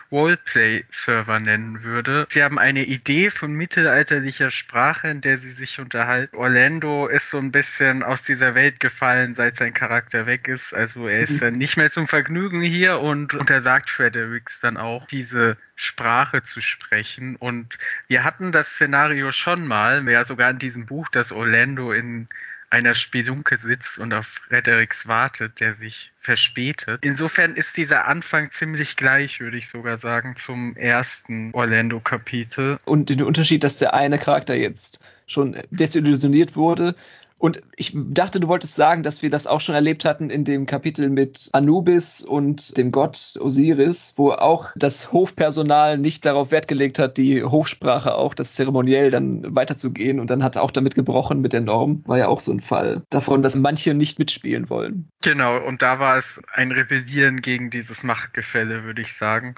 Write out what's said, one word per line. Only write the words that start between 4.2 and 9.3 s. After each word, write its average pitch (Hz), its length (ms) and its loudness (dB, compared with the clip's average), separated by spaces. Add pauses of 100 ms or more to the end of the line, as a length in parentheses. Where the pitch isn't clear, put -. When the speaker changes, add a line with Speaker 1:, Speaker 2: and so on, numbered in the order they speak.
Speaker 1:
Sprache, 143 560 -2
in 147 140 -6
der 135 180 0
sie 127 140 -18
sich 127 260 -12
unterhalten. 123 580 -2
Orlando 143 680 2
ist - 240 -2
so 147 80 -4
ein 135 120 -4
bisschen 131 520 0
aus 131 180 -2
dieser 127 320 0
Welt 131 260 2
gefallen, 123 540 0